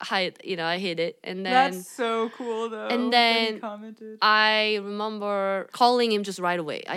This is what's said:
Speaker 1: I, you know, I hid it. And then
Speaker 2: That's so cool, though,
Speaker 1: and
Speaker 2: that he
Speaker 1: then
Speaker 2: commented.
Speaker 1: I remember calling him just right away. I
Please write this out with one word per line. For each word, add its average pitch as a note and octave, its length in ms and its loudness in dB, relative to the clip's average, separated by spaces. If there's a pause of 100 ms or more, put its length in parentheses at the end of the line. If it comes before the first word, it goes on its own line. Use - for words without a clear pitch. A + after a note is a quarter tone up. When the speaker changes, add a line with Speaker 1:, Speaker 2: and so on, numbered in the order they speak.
Speaker 1:
I, F#3+ 320 -2 (120)
you F#3+ 100 -4
know, E3 100 -4
I E3+ 140 0
hid F3 220 -2
it. E3+ 240 -4
And F#3 200 -8
then B3+ 300 4
Speaker 2:
That's F#3 160 -12
so A3+ 400 -2
cool, A3+ 400 -6
though, G#3+ 160 -10
Speaker 1:
and A#3+ 260 0
Speaker 2:
that A#3 340 4
he A3 80 -2
Speaker 1:
then G#3 60 -10
Speaker 2:
commented. A3 640 -12
Speaker 1:
I G#3+ 580 4
remember G3+ 920 -2
calling A#3+ 400 4
him G#3 100 2
just G3 160 -6
right F3+ 220 0
away. D3 280 -6
I D#3+ 80 -4